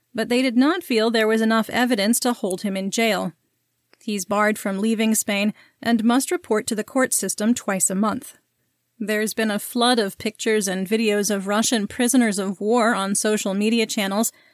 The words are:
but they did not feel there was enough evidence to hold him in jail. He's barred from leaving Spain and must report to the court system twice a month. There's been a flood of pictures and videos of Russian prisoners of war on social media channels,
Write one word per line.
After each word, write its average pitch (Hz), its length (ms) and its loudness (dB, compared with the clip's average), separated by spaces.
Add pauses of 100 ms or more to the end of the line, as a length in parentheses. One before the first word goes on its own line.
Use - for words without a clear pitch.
(120)
but 226 160 -4
they 247 140 2
did 254 140 0
not 311 260 2
feel 226 280 0
there 220 180 2
was 220 120 2
enough 220 300 2
evidence 233 500 0
to 247 120 0
hold - 300 -4
him 196 140 -4
in 196 140 -4
jail. 190 440 -2 (680)
He's 202 240 -6
barred 208 340 0
from 196 220 -4
leaving 220 340 2
Spain 208 400 0 (260)
and 233 220 0
must 240 300 2
report 226 340 -2
to - 80 -4
the 208 200 -6
court 254 200 2
system 208 400 0
twice 190 340 -2
a 196 60 -2
month. - 420 -4 (640)
There's 214 320 -2
been 220 200 -2
a 208 80 -2
flood 240 400 0
of 196 180 -2
pictures 214 480 -2
and 190 180 -2
videos 208 480 0
of 196 140 -2
Russian 208 400 0
prisoners 240 540 2
of 190 200 -4
war 226 360 2
on 196 180 -2
social 208 400 0
media 220 320 2
channels, 208 460 -2 (220)